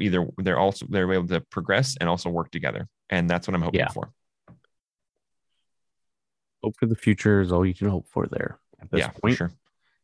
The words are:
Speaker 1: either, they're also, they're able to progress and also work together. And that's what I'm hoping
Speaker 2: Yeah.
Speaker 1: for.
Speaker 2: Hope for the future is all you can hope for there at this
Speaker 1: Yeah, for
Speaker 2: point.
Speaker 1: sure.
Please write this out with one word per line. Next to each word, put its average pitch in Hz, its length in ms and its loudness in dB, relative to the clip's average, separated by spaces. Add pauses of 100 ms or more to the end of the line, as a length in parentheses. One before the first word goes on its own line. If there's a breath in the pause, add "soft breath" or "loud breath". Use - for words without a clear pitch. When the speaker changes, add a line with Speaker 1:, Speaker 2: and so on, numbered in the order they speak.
Speaker 1:
either, 90 260 2 (120)
they're 92 200 0
also, 98 300 0
they're 92 240 0
able 90 160 0
to 87 120 0
progress 101 600 -2
and 85 80 0
also 87 220 -2
work 85 200 -4
together. 73 380 -6 (220)
And 87 180 0
that's 87 180 0
what 92 80 -2
I'm 87 80 0
hoping 85 180 0
Speaker 2:
Yeah. - 80 0
Speaker 1:
for. - 240 -10 (2500)
Speaker 2:
Hope 110 160 -4
for - 80 2
the 113 100 0
future 104 440 4
is 90 120 2
all 90 120 4
you 92 100 0
can 101 140 0
hope 92 220 -2
for - 160 -2
there - 320 -6 (240)
at - 80 -20
this - 100 0
Speaker 1:
Yeah, 65 100 -2
for - 100 -18
Speaker 2:
point. 120 160 2
Speaker 1:
sure. 87 160 -4 (520)